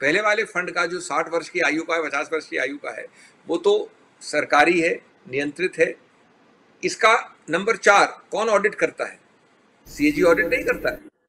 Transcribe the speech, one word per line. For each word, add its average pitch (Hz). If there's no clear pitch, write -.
पहले 151
वाले 214
फंड 175
का 175
जो 175
साठ 160
वर्ष 160
की 175
आयु 151
का 165
है, 165
पचास 143
वर्ष 156
की 170
आयु 139
का 139
है, 107
वो 160
तो 202
सरकारी 151
है, 175
नियंत्रित 147
है। 160
इसका 220
नंबर 196
चार, 196
कौन 214
audit 202
करता -
है? -
सीएजी 147
audit 175
नहीं 269
करता -
है, -